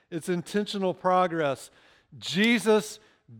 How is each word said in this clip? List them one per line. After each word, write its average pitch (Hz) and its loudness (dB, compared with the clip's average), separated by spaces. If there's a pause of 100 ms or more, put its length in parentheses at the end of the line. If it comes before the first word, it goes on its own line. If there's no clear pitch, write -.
(100)
It's 165 -8
intentional 190 -2
progress. 165 0 (480)
Jesus 208 2 (380)